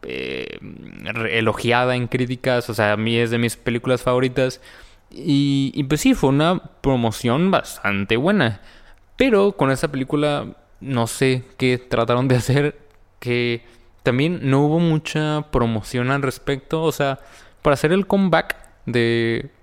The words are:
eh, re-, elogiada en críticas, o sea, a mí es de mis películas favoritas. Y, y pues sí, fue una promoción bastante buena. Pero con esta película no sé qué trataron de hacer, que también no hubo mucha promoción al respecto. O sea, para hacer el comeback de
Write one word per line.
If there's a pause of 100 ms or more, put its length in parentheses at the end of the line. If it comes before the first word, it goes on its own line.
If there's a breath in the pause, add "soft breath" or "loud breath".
eh,
re-,
elogiada
en
críticas,
o
sea,
a
mí
es
de
mis
películas
favoritas. (500 loud breath)
Y,
y
pues
sí,
fue
una (220)
promoción
bastante
buena. (560 loud breath)
Pero
con
esta
película (240)
no
sé (140)
qué
trataron
de
hacer, (420)
que (380 soft breath)
también
no
hubo
mucha
promoción
al
respecto.
O
sea, (420 loud breath)
para
hacer
el
comeback (300)
de (140)